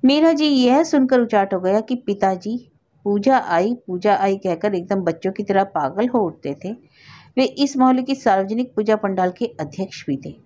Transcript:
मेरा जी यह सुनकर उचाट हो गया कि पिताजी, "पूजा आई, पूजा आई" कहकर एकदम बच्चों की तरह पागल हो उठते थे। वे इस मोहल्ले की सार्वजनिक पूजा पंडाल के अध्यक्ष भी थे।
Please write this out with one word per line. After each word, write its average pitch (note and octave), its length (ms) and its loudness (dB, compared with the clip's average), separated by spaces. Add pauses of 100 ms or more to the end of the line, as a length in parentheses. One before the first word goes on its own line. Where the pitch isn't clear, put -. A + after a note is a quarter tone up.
मेरा D4+ 280 4
जी D4+ 120 0
यह C4 380 4
सुनकर C4 360 2
उचाट G#3 340 0
हो F#3 60 -2
गया F#3+ 220 0
कि B3 140 -6
पिताजी, G3+ 760 -4 (320)
"पूजा G#3 340 2
आई, F3+ 360 0 (140)
पूजा F#3+ 280 0
आई" G3 220 0
कहकर F#3+ 360 -2
एकदम F#3 280 -2
बच्चों F3 300 -2
की G3+ 120 -8
तरह G3 200 2
पागल F#3 440 -2
हो B3 120 0
उठते D#3 460 -6
थे। G3 60 -8 (680)
वे B3+ 60 2
इस C#4 340 -2
मोहल्ले B3+ 260 4
की C4+ 120 -4
सार्वजनिक A3 600 -2
पूजा G#3+ 200 0
पंडाल F#3+ 360 -2
के F3+ 140 -6
अध्यक्ष F#3 600 -10
भी C#3 200 -4
थे। - 100 -14 (100)